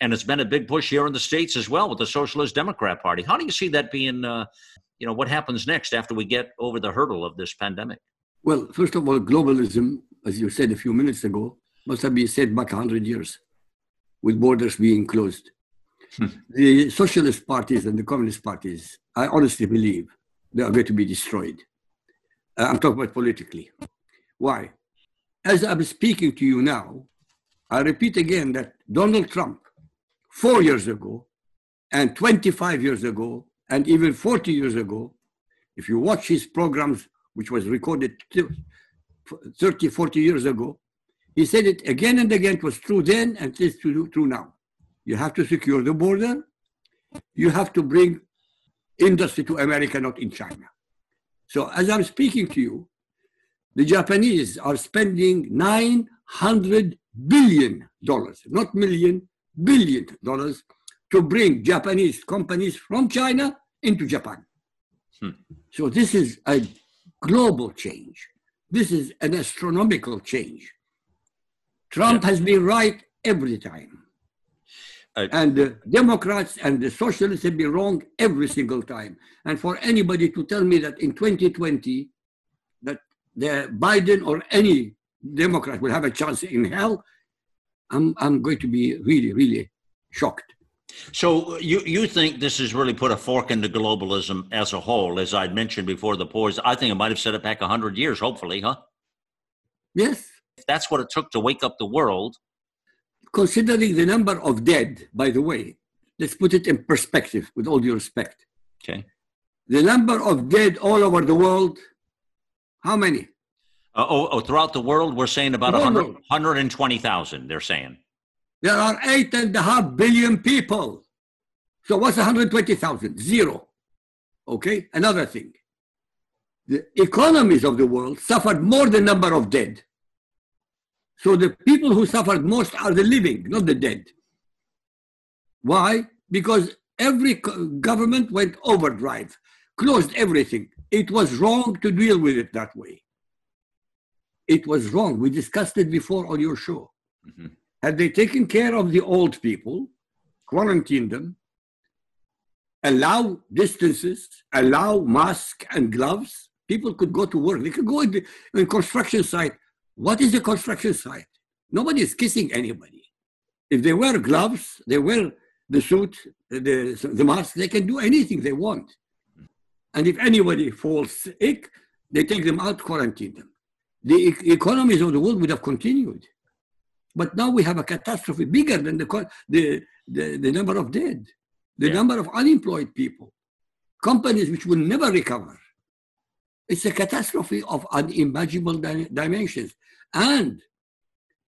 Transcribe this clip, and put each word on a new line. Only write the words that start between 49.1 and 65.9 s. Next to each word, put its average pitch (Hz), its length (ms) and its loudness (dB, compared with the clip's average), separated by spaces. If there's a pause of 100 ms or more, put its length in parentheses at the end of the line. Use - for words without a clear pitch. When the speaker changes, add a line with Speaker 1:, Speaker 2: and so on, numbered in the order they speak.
Speaker 2:
to 160 140 -4
America, 143 420 0
not 131 200 -6
in 120 120 -6
China. - 380 -18 (760)
So 139 280 -4
as 185 140 0
I'm 214 160 2
speaking 233 420 0
to - 140 -4
you, 135 260 -6 (880)
the 139 80 4
Japanese 190 760 2
are 143 200 -4
spending 185 760 0
nine 226 560 2 (220)
hundred 196 680 0 (300)
billion 165 600 6 (140)
dollars, 123 420 -4
not 196 300 -4
million, 180 520 2 (360)
billion 180 420 4 (180)
dollars 135 380 -8 (500)
to 190 80 6
bring 170 440 2
Japanese 180 600 0
companies 180 520 -4
from 240 340 -2
China 262 480 0 (240)
into 208 240 0
Japan. 120 400 -8 (720)
Speaker 1:
Hmm. 123 100 -8 (420)
Speaker 2:
So 147 180 -4
this 214 240 2